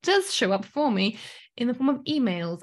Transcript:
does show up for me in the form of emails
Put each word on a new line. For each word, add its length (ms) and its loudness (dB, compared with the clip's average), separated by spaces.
does 320 2
show 180 2
up 120 0
for 260 0
me 280 0
in 100 -2
the 60 0
form 160 0
of 160 -2
emails 580 -2